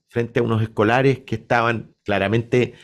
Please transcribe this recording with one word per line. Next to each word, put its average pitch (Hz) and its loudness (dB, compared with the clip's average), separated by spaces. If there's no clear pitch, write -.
frente 117 -4
a - 2
unos 113 0
escolares 123 2
que - -8
estaban 117 -2
claramente 113 0